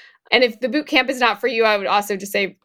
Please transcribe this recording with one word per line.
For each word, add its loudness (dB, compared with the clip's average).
And 4
if -2
the -4
boot -2
camp 0
is -4
not 2
for -2
you, 0
I 4
would -4
also 0
just -12
say -2